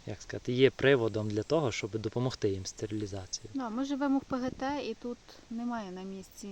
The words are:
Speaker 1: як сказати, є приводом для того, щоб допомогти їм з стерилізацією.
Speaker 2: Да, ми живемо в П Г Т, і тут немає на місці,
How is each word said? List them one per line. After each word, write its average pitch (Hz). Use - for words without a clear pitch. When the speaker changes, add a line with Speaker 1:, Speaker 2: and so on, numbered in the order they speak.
Speaker 1:
як 107
сказати, -
є 127
приводом 113
для 104
того, 143
щоб 104
допомогти 110
їм 95
з -
стерилізацією. 104
Speaker 2:
Да, 262
ми 240
живемо 277
в -
П 269
Г 254
Т, 269
і 226
тут 240
немає 233
на 185
місці, 190